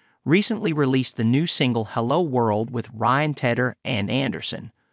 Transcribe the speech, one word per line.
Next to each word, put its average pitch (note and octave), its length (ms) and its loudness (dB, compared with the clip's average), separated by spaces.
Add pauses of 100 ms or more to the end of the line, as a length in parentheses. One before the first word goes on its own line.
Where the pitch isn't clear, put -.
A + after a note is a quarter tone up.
(260)
recently G3+ 480 2
released C3+ 420 0
the A#2+ 80 0
new C3 240 2
single A#2+ 380 0
Hello B2 360 0
World A#2 480 0
with A#2+ 240 -6
Ryan C3 400 0
Tedder B2 500 0
and G#2 280 -2
Anderson A#2 600 -4 (220)